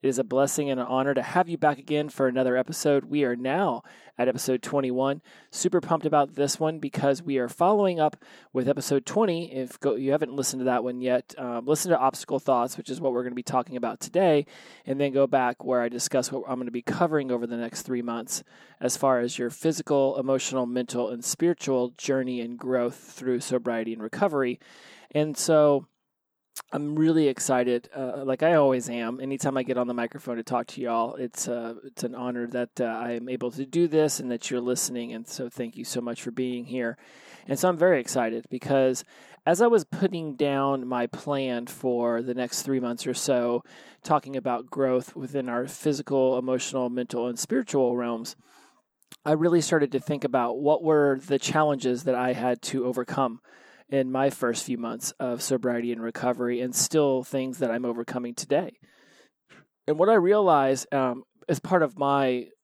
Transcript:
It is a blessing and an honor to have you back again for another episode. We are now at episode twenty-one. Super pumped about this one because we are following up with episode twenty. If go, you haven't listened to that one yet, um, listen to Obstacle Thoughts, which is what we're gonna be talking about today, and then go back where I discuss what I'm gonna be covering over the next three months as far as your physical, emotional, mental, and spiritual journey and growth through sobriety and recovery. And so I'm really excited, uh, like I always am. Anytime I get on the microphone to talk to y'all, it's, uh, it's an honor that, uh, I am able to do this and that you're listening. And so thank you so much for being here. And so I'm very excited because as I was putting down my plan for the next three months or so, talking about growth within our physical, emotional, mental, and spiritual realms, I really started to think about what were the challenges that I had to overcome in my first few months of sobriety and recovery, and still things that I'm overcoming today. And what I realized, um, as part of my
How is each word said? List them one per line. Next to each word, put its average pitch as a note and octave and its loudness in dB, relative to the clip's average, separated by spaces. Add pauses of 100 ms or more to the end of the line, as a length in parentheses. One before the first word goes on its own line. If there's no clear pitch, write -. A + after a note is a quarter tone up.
It C3+ 0
is B2+ 0
a C3 0
blessing C#3 0
and B2+ -2
an A#2+ -2
honor C3 0
to B2+ 0
have F3 0
you E3 -4
back D3 2
again D3 -2
for C3+ 0
another B2+ 2
episode. C#3 2
We D3 0
are B2 0
now C3 -2 (360)
at B2 2
episode B2 0
twenty-one. C3+ 0 (300)
Super F3+ 2
pumped D#3+ -2
about D3+ 4
this C#3 0
one D#3+ -2
because C#3 0
we C#3+ -2
are B2 -2
following F#3 2
up D3+ 2 (360)
with B2+ 0
episode C#3 0
twenty. E3+ 0
If C3 -8
go, C3+ 0
you C3+ -2
haven't C#3+ 0
listened C3+ -4
to B2+ -4
that B2 2
one B2 -6
yet, B2+ 0
um, B2 -6
listen D3+ 2
to D3+ 4
Obstacle C3 0
Thoughts, B2 0
which - -12
is C3 -8
what C3+ 0
we're B2 0
gonna B2 -6
be B2 -8
talking B2+ -2
about A#2 -6
today, E3 4 (420)
and C3+ -4
then C#3+ 0
go C#3 4
back B2 2
where B2 2
I A#2+ 0
discuss B2 -2
what C3+ -6
I'm B2+ -4
gonna B2 -8
be A#2+ -4
covering D#3 0
over A#2+ -2
the A#2 -6
next A#2 -8
three B2 -4
months A#2 -6 (380)
as B2 -2
far C3 2
as B2 -4
your A#2+ -2
physical, C#3 0
emotional, C3 0
mental, B2 -2
and A#2+ -10
spiritual C3+ 0
journey B2+ -2
and A#2 -8
growth B2 0
through B2+ -4
sobriety A#2 -2
and A2+ -8
recovery. C3+ 0 (540)
And D3+ 0
so D3 4 (840)
I'm D3 -4
really D#3+ 4
excited, B2 0
uh, C3+ -8
like C3 0
I E3 6
always C3 4
am. A#2+ -6
Anytime C3+ -4
I C3 0
get B2 -2
on B2 0
the B2 -6
microphone A#2+ -6
to A2+ -8
talk A#2+ -2
to - -10
y'all, A#2 0
it's, B2+ -8
uh, A#2 -6 (100)
it's C3 -10
an B2 -6
honor B2 -6
that, A#2+ -4
uh, B2+ 0
I A#2 -4
am A#2+ -8
able B2 -4
to C3 -8
do E3 2
this D#3 2
and B2+ -6
that A#2 -6
you're B2 -2
listening. B2 -4
And A#2 -12
so B2 -8
thank A#2 -8
you A#2+ -10
so B2 -6
much A#2 -6
for B2 -8
being B2 -4
here. A#2+ -4 (480)
And C#3+ -2
so F#3 2
I'm E3+ -2
very E3 6
excited A2+ -2
because C3 2 (440)
as F3 4
I A#3+ 6
was A3+ 6
putting E3 -2
down C#3 0
my B2 -2
plan C3 -4
for A#2+ 0
the B2 -4
next B2 -4
three C3+ 0
months A#2+ -4
or B2+ -2
so, A#2+ 0 (380)
talking C#3 0
about A#2+ -4
growth C3 0
within C3+ -4
our A#2+ -2
physical, C3+ 0
emotional, B2+ -2
mental, B2 -4
and A#2+ -6
spiritual C#3 0
realms, A#2 -6 (880)
I D3+ 2
really E3 4
started D3 2
to C3 0
think D3 -4
about A#2+ 0
what D3 2
were D3 4
the C#3 2
challenges C3+ 0
that C3 2
I B2+ 0
had A#2+ -2
to C3 -4
overcome B2 -2 (480)
in C3 0
my C3+ 2
first A#2+ -2
few B2 -4
months A#2 -6
of B2 -4
sobriety A#2+ -2
and A2+ -6
recovery, A#2+ -2
and B2+ -4
still C#3 2
things C3 -6
that B2+ 0
I'm A#2+ -2
overcoming A#2+ -6
today. - -2 (1080)
And D3+ 0
what F#3+ 6
I A3+ 8
realized, E3+ 4
um, C3 0 (220)
as D3 0
part F3+ 2
of C3 -2
my C#3 2 (180)